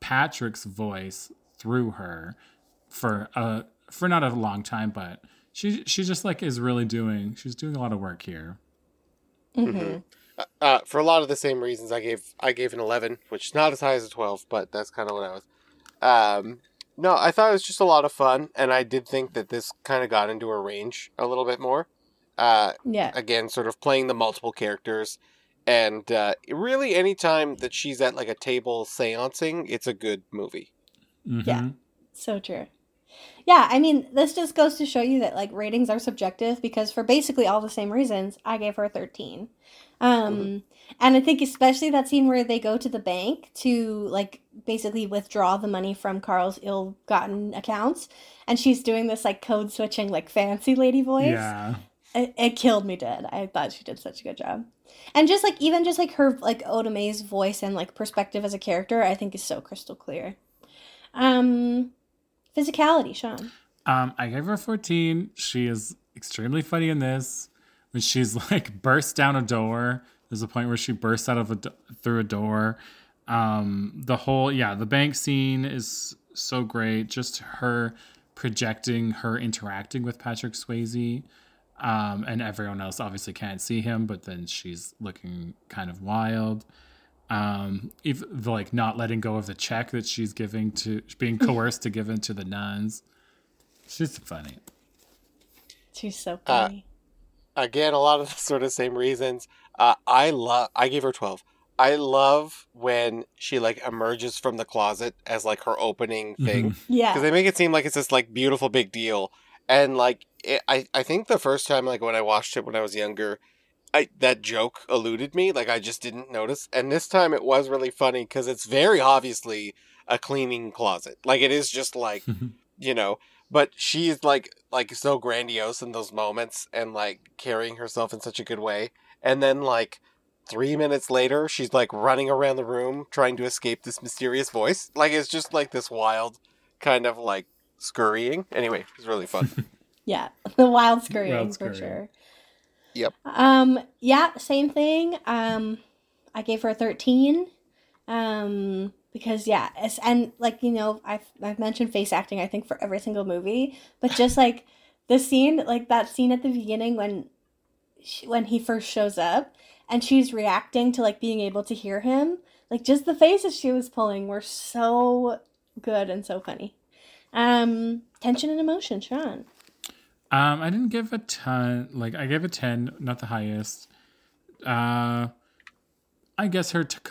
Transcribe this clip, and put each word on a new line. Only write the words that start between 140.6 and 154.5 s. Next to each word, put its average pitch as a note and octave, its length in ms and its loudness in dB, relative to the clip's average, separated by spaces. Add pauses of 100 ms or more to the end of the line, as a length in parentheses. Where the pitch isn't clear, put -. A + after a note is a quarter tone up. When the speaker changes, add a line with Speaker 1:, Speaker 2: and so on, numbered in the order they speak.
Speaker 2:
wild A#3 340 6
scurrying G#3 320 -4
Speaker 1:
Wild A3+ 220 0
Speaker 2:
for - 160 -8
Speaker 1:
scurrying. F#2+ 80 -12
Speaker 2:
sure. - 280 -10 (840)
Speaker 3:
Yep. - 220 -4 (100)
Speaker 2:
Um, C4 540 6 (220)
yeah, D4 360 4
same C#4+ 320 0
thing. D#4 560 0
Um, A3+ 540 -2 (560)
I A3 80 -8
gave A3 180 -4
her A3+ 80 0
a A3 60 0
thirteen. C4 720 2 (600)
Um, G#3 880 -4 (220)
because, A3 320 -4
yeah, G3 320 2
it's, G#3+ 260 -6
and, A#3+ 340 2
like, A#3 240 -2
you A#3+ 100 0
know, G#3+ 340 -2
I've, G#3 180 -8 (180)
I've G#3 160 -6
mentioned A3+ 320 -2
face G3+ 220 -2
acting, F#3+ 260 -2
I F3+ 80 -2
think, G#3 200 -6
for - 180 -4
every G3+ 140 -4
single G3+ 260 -4
movie, G3 540 -2 (240)
but B3+ 80 4
just, B3 260 4
like, A#3+ 300 4 (420)